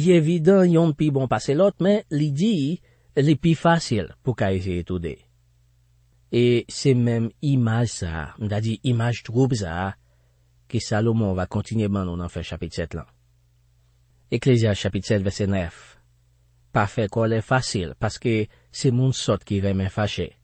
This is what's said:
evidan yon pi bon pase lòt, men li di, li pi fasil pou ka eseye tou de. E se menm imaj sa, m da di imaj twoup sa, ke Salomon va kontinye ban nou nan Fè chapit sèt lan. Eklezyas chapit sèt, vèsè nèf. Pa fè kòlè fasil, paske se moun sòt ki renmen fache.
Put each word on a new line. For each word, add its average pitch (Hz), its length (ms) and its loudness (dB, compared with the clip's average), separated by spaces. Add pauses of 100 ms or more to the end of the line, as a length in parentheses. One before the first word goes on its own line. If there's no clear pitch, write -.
(140)
evidan 175 560 4
yon 165 260 4
pi 156 180 0
bon 131 160 0
pase 120 280 0
lòt, 190 240 2
men 208 320 2
li 147 200 0
di, 202 200 0 (680)
li 151 140 4
pi 165 220 2
fasil 156 540 0 (100)
pou 123 160 -2
ka 101 160 0
eseye 90 320 -2
tou 92 160 -4
de. 80 140 -8 (1120)
E 120 400 2
se - 260 0
menm 117 360 0 (100)
imaj 120 500 2
sa, 85 220 -8 (260)
m 107 120 -4
da 104 120 -2
di 110 140 -2 (140)
imaj 117 360 -2
twoup 127 320 0
sa, 92 360 -6 (760)
ke 113 160 -2
Salomon 110 520 0
va 90 120 -2
kontinye 104 400 -2
ban 98 180 -2
nou 87 140 -6
nan 87 100 -8
Fè 82 140 -8
chapit 82 300 -10
sèt 85 240 -6
lan. - 100 -14 (1200)
Eklezyas 117 460 2
chapit 101 320 -4
sèt, 101 160 0
vèsè 98 240 -2
nèf. 92 480 -6 (800)
Pa 107 120 2
fè 104 220 -2
kòlè 113 320 0
fasil, 107 560 -2
paske 110 540 -2 (200)
se 135 220 0
moun 127 240 2
sòt - 320 -2
ki 98 160 -2
renmen 95 260 0
fache. 98 380 -4 (160)